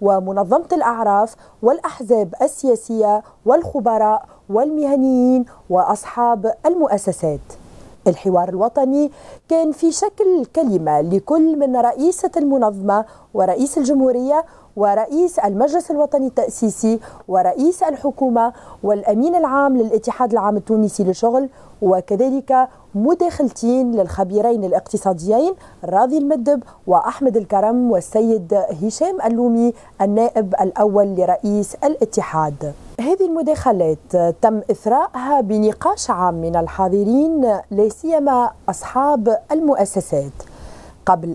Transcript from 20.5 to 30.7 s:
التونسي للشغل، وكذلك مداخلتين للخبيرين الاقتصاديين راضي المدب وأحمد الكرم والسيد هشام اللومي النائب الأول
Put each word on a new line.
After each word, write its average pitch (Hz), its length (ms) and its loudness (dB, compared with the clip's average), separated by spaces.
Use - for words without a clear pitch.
التونسي 208 480 0
للشغل، 233 440 0
وكذلك 254 840 0
مداخلتين 254 1000 0
للخبيرين 208 720 0
الاقتصاديين 190 880 0
راضي 226 340 2
المدب 285 440 0
وأحمد 226 500 0
الكرم 226 540 0
والسيد 214 640 0
هشام 330 420 -2
اللومي 233 480 2
النائب 208 600 0
الأول 202 460 2